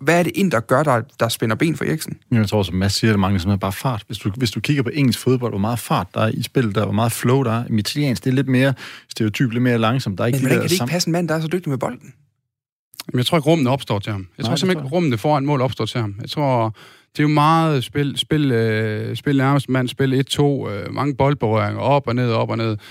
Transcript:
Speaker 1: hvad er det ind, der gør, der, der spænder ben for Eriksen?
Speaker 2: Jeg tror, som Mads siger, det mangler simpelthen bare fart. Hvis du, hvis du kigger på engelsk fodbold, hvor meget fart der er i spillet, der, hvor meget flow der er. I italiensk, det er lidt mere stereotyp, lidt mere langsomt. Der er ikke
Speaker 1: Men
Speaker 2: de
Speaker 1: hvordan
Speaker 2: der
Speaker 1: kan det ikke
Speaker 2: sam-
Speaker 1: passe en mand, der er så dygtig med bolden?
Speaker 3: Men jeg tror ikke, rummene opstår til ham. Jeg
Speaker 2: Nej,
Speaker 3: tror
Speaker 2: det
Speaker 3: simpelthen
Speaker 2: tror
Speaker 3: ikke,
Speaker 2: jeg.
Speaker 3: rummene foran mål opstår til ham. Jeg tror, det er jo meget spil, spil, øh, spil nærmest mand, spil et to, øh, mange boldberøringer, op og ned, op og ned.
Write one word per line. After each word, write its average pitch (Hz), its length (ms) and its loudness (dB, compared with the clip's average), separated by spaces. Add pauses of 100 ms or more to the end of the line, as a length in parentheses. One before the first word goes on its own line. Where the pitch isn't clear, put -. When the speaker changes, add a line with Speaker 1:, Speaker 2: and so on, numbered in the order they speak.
Speaker 1:
hvad 156 180 2
er 175 40 4
det - 120 -2
ind, 190 160 2
der 117 100 2
gør, 131 220 2
der, 127 200 2 (180)
der 117 80 2
spænder 113 280 -2
ben 165 200 0
for - 80 -6
Eriksen? - 340 -4 (120)
Speaker 2:
Jeg 110 180 2
tror, 107 140 2
som 87 120 -4
Mads 98 200 2
siger, 113 180 2
det 101 80 2
mangler 98 180 2
simpelthen 98 220 0
bare 95 120 -2
fart. 120 340 -4
Hvis 107 120 -10
du, 110 180 -4
hvis 123 140 -2
du - 100 -6
kigger 143 220 0
på - 100 -4
engelsk 131 260 2
fodbold, 123 340 0
hvor 101 60 -4
meget 110 200 -2
fart 117 360 -2
der 113 60 -2
er 110 140 2
i 113 80 -4
spillet, 113 320 0
der, 107 100 0
hvor 101 80 -2
meget 113 200 2
flow 135 300 2
der 117 100 0
er. 117 180 -2
I 113 80 2
italiensk, 131 460 -2
det 135 60 2
er 127 40 2
lidt 131 140 0
mere 131 260 4 (360)
stereotyp, 110 400 0
lidt 120 120 -2
mere 123 160 2
langsomt. 113 400 0
Der 104 60 -2
er - 20 0
ikke 127 100 0
Speaker 1:
Men 131 40 -2
Speaker 2:
de 127 60 0
Speaker 1:
hvordan 123 100 4
Speaker 2:
der 113 60 0
Speaker 1:
kan 110 60 -2
det - 60 0
ikke 190 80 0
Speaker 2:
sam- 120 100 -2
Speaker 1:
passe 175 160 -2
en 165 40 0
mand, 175 160 0
der 156 60 -2
er 160 60 -2
så 160 80 -4
dygtig 175 220 -4
med 135 80 -2
bolden? - 360 -8 (960)
Speaker 3:
Men 127 60 0
jeg 123 80 0
tror 170 120 2
ikke, 151 120 2
rummene 151 200 4
opstår 127 280 -2
til 107 140 -6
ham. 101 80 -6
Jeg 92 220 -12
Speaker 2:
Nej, 110 40 -2
Speaker 3:
tror 120 60 -2
Speaker 2:
det 160 80 0
Speaker 3:
simpelthen 185 160 0
Speaker 2:
tror 151 60 -6
Speaker 3:
ikke, 135 60 -8
Speaker 2:
jeg. 135 40 -6
Speaker 3:
rummene 156 260 0
foran 147 280 0
mål 143 140 0
opstår 123 260 -2
til 120 140 -4
ham. 104 200 -4
Jeg - 100 -10
tror, 123 460 0 (360)
det - 60 -4
er 151 40 2
jo 151 120 4
meget 156 500 4
spil, 143 340 -4
spil, 139 340 0
øh, 110 640 0
spil 139 200 0
nærmest 135 320 2
mand, 127 200 0
spil 135 240 0
et 135 140 2
to, 143 440 0
øh, 104 240 -8
mange 139 220 -2
boldberøringer, 110 640 0
op 131 280 2
og 117 60 0
ned, 123 180 2
op 117 180 0
og 113 60 -2
ned. 113 200 0 (140)